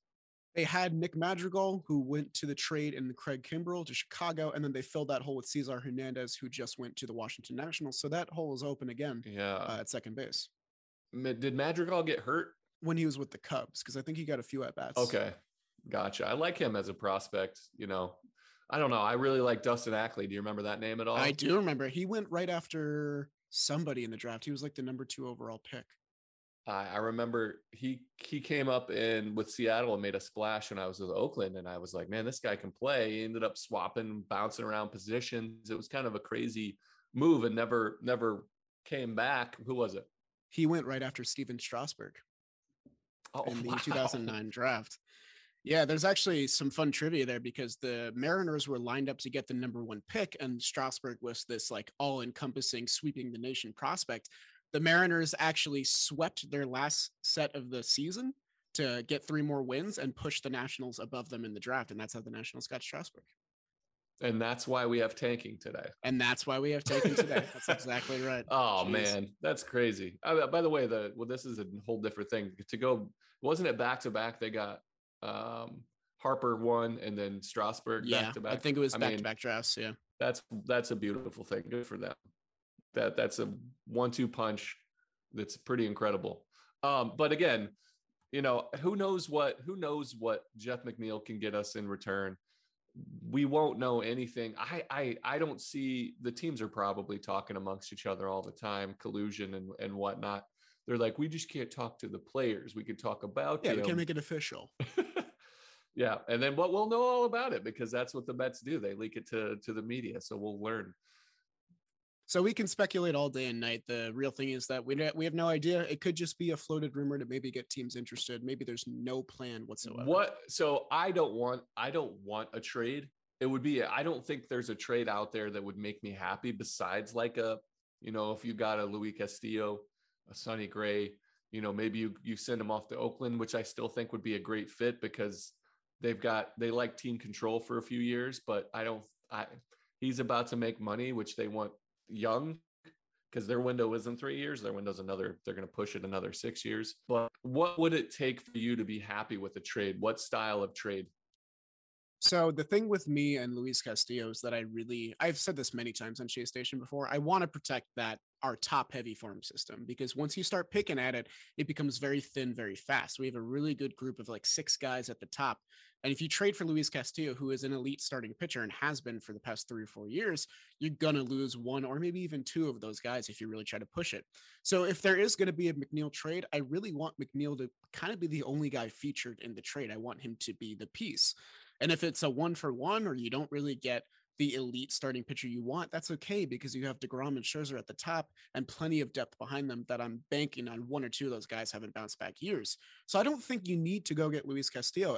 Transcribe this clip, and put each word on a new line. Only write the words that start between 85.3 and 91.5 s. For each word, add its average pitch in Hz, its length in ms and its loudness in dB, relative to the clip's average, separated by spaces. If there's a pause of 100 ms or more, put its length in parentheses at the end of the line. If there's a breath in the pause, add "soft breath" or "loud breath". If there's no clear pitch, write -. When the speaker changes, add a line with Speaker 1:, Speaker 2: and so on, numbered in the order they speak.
Speaker 2:
that's 104 220 -4
pretty 120 300 0
incredible. 104 580 0 (400 soft breath)
Um, 127 340 2
but 151 140 6
again, 127 380 4 (640 soft breath)
you 139 80 0
know, 123 260 2 (140)
who 190 160 2
knows 190 320 0
what, 147 360 2
who 190 120 -6
knows 147 400 -2
what 110 260 0 (140)
Jeff 123 260 -4
McNeil 110 400 -4
can 110 160 -8
get 104 160 0